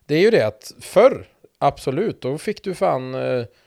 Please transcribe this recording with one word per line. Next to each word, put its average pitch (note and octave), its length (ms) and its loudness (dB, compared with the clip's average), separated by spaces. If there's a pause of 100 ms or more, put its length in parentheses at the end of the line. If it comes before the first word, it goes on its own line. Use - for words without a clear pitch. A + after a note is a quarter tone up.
det C#3+ 80 -2
är D#3+ 60 4
ju G#3 100 4
det D3 160 4
att - 340 -8
förr, G#3 460 4 (320)
absolut, C#3+ 640 -2
då C#3 180 -6
fick - 260 -10
du F#3 100 -8
fan, C3 400 -2
eh, B2+ 300 -4 (220)